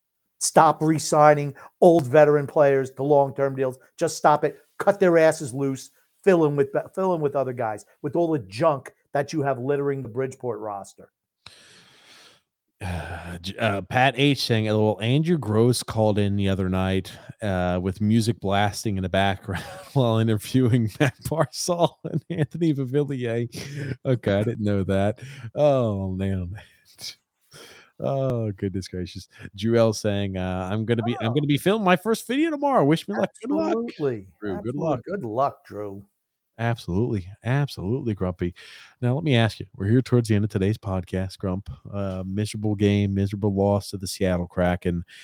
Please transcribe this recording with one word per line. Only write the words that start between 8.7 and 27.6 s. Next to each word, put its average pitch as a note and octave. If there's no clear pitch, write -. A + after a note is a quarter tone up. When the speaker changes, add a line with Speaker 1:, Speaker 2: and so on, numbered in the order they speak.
Speaker 1:
that C#3
you D#3+
have C#3
littering C#3
the B2
Bridgeport B2
roster. G2+
Speaker 2:
Uh, E2+
J-, F2+
uh, G#2
Pat B2+
H C#3+
saying, A2
"Well, G#2+
Andrew D#3
Gross A2+
called G#2+
in G2+
the G2+
other F#2+
night, F#2
uh, F#2
with F#2
music A2
blasting G2
in F#2+
the F#2
background F#2+
<laughs> -
while A#2
interviewing A2+
Matt C3+
Barzal E3
and -
Anthony E3
Beauvillier." B2
Okay, A#2
I G2+
didn't A2
know G2+
that. G2
Oh, A#2+
man. F#2